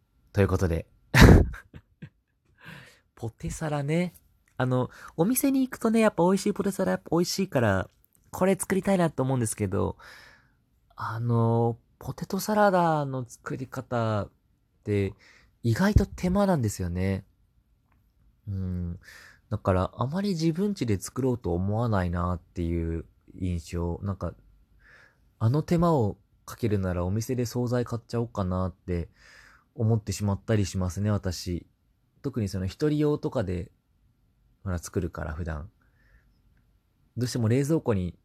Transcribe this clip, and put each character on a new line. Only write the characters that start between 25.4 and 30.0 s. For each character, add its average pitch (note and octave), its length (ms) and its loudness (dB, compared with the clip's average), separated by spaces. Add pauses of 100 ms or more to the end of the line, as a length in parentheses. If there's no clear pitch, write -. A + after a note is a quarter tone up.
の D3 120 2
手 E3+ 160 0
間 E3+ 140 4
を A2+ 260 2 (260)
か - 120 -16
け A#2 120 -2
る G2+ 100 2
な F#2 160 0
ら F2 100 -2
お F#2 60 0
店 A2+ 240 -2
で A#2+ 120 -2
惣 B2 220 -4
菜 B2 160 0
買 A#2 140 -6
っ - 80 -20
ち - 80 -10
ゃ A#2 60 -2
お A#2+ 40 -2
う A#2 40 -8
か G2+ 160 -4
な F#2 240 -2
っ F2 40 -8
て E2+ 360 -6 (640)
思 A2+ 220 0
っ G#2+ 40 -2